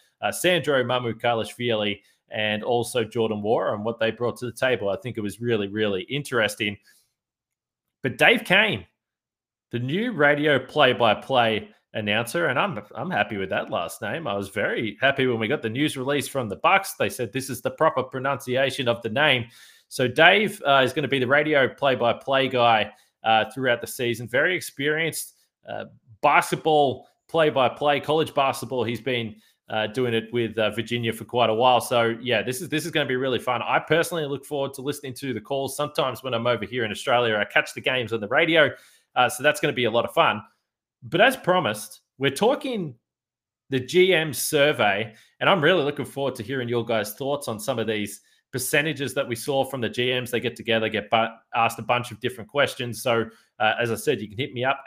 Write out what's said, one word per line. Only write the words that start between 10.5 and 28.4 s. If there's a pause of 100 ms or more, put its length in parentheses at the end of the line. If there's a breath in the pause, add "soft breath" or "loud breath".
play-by-play (240 loud breath)
announcer,
and
I'm, (140)
I'm
happy
with
that
last
name.
I
was
very
happy
when
we
got
the
news
release
from
the
Bucks.
They
said,
"This
is
the
proper
pronunciation
of
the
name." (420 loud breath)
So
Dave,
uh,
is
gonna
be
the
radio
play-by-play
guy, (320 soft breath)
uh,
throughout
the
season.
Very
experienced, (340)
uh, (360)
basketball (180 soft breath)
play-by-play,
college
basketball.